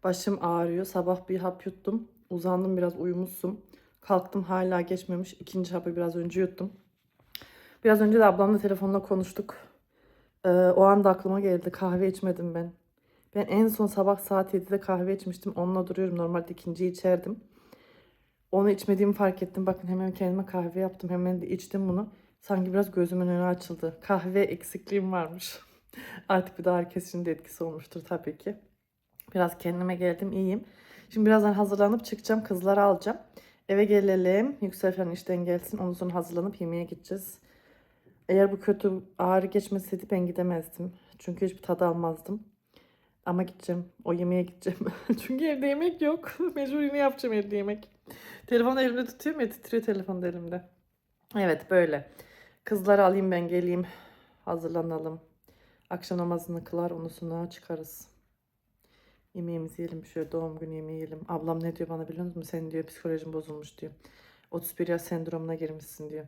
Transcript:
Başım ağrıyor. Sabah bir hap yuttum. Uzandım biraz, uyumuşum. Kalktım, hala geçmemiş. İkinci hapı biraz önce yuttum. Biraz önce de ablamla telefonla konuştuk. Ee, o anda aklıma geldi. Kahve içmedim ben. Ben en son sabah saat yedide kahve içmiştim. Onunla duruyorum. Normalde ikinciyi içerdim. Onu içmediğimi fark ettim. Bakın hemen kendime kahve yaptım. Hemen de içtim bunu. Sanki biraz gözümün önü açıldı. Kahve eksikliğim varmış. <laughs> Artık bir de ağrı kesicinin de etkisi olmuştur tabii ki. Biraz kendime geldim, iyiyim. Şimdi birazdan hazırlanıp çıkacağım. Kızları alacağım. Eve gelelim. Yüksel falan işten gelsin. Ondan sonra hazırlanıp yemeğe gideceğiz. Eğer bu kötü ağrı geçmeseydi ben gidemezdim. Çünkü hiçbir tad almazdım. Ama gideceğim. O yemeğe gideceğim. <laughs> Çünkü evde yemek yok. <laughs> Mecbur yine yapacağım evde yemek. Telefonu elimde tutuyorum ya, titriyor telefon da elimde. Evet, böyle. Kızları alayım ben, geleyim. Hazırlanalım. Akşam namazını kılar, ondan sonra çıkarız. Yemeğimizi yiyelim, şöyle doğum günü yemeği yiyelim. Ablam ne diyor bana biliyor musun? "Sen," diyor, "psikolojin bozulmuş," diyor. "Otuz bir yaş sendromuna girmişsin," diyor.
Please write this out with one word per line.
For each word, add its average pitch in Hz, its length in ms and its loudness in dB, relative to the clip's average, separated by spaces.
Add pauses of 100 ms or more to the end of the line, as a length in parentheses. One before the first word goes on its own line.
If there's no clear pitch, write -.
Başım 185 400 0
ağrıyor. 170 400 0
Sabah 185 440 -2
bir 185 100 -2
hap 180 260 -4
yuttum. 208 420 -4 (220)
Uzandım 185 480 0
biraz, 175 220 0
uyumuşum. 180 640 -4 (400)
Kalktım, 185 420 0
hala 185 380 0
geçmemiş. 180 520 -6
İkinci 180 400 -6
hapı 170 220 -4
biraz 170 200 -2
önce 175 260 -2
yuttum. 185 320 -4 (1080)
Biraz 214 180 8
önce 214 180 8
de 214 60 10
ablamla 196 340 6
telefonla 196 440 0
konuştuk. 190 520 -4 (920)
Ee, 185 40 4
o 180 340 8
anda 196 260 8
aklıma 190 300 2
geldi. 180 320 0
Kahve 185 360 0
içmedim 175 480 -2
ben. 175 160 -4 (640)
Ben 202 120 0
en 220 200 4
son 214 200 0
sabah 202 320 2
saat 190 340 0
yedide 190 260 0
kahve 185 360 0
içmiştim. 190 400 -8
Onunla 180 320 0
duruyorum. 185 300 -2
Normalde 170 360 -2
ikinciyi 175 380 -4
içerdim. 180 480 0 (1120)
Onu 196 180 6
içmediğimi 202 440 4
fark 190 300 2
ettim. 185 220 -4
Bakın 185 220 -2
hemen 185 240 -2
kendime 185 340 0
kahve 180 340 -4
yaptım. 185 300 -4
Hemen 180 320 0
de - 80 -8
içtim 190 400 -4
bunu. 202 200 -2 (320)
Sanki 185 320 -2
biraz 196 180 2
gözümün 180 360 0
önü 180 160 2
açıldı. 170 580 -4
Kahve 185 400 2
eksikliğim 190 680 -4
varmış. 175 480 -6 (340)
<laughs> - 360 -18
Artık 185 300 0
bir 175 40 -10
de 180 80 4
ağrı 175 180 0
kesicinin 175 360 -6
de 170 60 -2
etkisi - 320 -8
olmuştur 160 420 -10
tabii 151 320 -6
ki. 208 180 -8 (800)
Biraz 175 220 2
kendime 180 380 -4
geldim, 180 360 -2
iyiyim. 190 320 -2 (460)
Şimdi 214 160 2
birazdan 208 280 8
hazırlanıp 202 520 2
çıkacağım. 220 380 -2
Kızları 196 400 4
alacağım. 202 340 4 (520)
Eve 202 160 6
gelelim. 196 760 4
Yüksel 185 340 -2
falan 175 160 -2
işten 175 340 -4
gelsin. 175 320 -2
Ondan 180 160 -2
sonra 180 200 -4
hazırlanıp 170 480 -4
yemeğe 170 220 -4
gideceğiz. - 560 -12 (880)
Eğer 196 220 8
bu 196 80 -4
kötü 202 320 2 (280)
ağrı 185 260 4
geçmeseydi 196 640 -4
ben 180 160 0
gidemezdim. 175 640 -4 (260)
Çünkü 180 260 -6
hiçbir 185 160 -6
tad 175 180 -2
almazdım. 170 640 -2 (840)
Ama 180 180 0
gideceğim. 175 420 -6 (180)
O 170 100 0
yemeğe 180 300 2
gideceğim. 180 360 -6 (180)
<laughs> - 240 -2
Çünkü 262 240 -4
evde 277 220 0
yemek 330 340 0
yok. 320 300 0 (120)
<laughs> 349 120 -2
Mecbur 277 260 -2
yine 285 160 0
yapacağım 269 360 0
evde 202 220 -2
yemek. 208 340 -4 (580)
Telefonu 240 340 4
elimde 247 240 0
tutuyorum 302 360 -6
ya, 226 80 0
titriyor - 340 -4
telefon 190 380 -2
da 180 60 -2
elimde. 175 360 -8 (720)
Evet, 175 360 2
böyle. 160 400 4 (520)
Kızları 202 420 6
alayım 190 260 4
ben, 175 160 0
geleyim. 175 380 0 (600)
Hazırlanalım. 165 760 -4 (680)
Akşam 180 280 -6
namazını 170 460 -4
kılar, 170 280 -4
ondan 165 180 -10
sonra 165 400 -8
çıkarız. - 580 -12 (1300)
Yemeğimizi 170 460 -8
yiyelim, 165 240 -8
şöyle 156 260 -8
doğum 160 280 -6
günü 160 160 -10
yemeği 156 220 -10
yiyelim. 156 220 -10 (100)
Ablam 165 340 -4
ne 165 120 -4
diyor 165 140 -6
bana 160 200 -8
biliyor 170 160 -8
musun? 170 160 -8
"Sen," 160 300 -8
diyor, 160 120 -4
"psikolojin 160 500 -8
bozulmuş," 151 440 -12
diyor. 156 140 -14 (600)
"Otuz - 280 -10
bir 170 80 -2
yaş 170 140 -2
sendromuna 165 540 -6
girmişsin," 156 540 -10
diyor. 151 180 -12